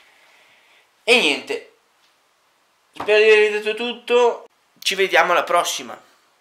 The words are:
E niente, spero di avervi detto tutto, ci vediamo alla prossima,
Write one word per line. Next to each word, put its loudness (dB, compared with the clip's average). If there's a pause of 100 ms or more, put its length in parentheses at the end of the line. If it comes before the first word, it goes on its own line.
(1040)
E 2
niente, -4 (1200)
spero -2
di 4
avervi 2
detto -6
tutto, -2 (320)
ci -4
vediamo 2
alla 2
prossima, -4 (400)